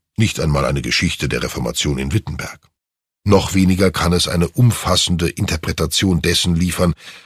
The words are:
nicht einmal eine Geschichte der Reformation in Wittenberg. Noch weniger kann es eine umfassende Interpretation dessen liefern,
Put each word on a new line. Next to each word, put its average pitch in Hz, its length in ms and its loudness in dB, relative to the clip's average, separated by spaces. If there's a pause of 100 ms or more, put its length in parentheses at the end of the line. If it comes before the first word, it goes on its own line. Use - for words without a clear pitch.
(160)
nicht - 240 0
einmal 71 260 2
eine 67 180 -2
Geschichte 73 440 -2
der 62 140 -4
Reformation 65 560 -4
in 69 160 -4
Wittenberg. - 460 -6 (640)
Noch 98 320 4
weniger 92 340 4
kann 87 240 0
es 90 140 0
eine 85 200 0
umfassende 90 800 2
Interpretation 87 920 -2
dessen 87 340 0
liefern, 87 380 2 (320)